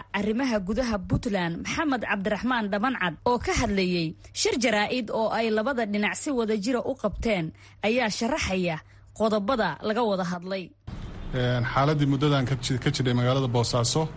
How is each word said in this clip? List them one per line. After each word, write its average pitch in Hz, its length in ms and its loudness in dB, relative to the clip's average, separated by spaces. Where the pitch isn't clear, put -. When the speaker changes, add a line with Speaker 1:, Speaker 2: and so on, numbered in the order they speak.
Speaker 1:
arrimaha 220 500 0
gudaha 220 380 -2
Puntland, 180 600 0
Maxamed 285 460 -2
Cabdiraxmaan 208 640 0
Dhamancad, 202 540 0
oo 240 160 2
ka 370 140 -2
hadlayay 196 540 0
shir 427 300 0
jaraa'id 214 500 0
oo 220 220 0
ay 226 180 0
labada 226 360 0
dhinac 208 300 0
si - 140 -4
wada 226 260 0
jira 226 240 0
u 262 140 -4
qabteen, 196 500 -2
ayaa 226 300 2
sharaxaya 190 640 -2
qodobada 214 560 2
laga 214 240 0
wada 190 200 0
hadlay. 180 400 -6
Speaker 2:
Een, 123 340 0
xaaladii 139 420 2
muddadan 139 380 4
ka 131 120 0
ji-, 127 220 -2
ka 147 120 0
jiray 123 260 0
magaalada 127 320 2
Boosaaso, 120 540 2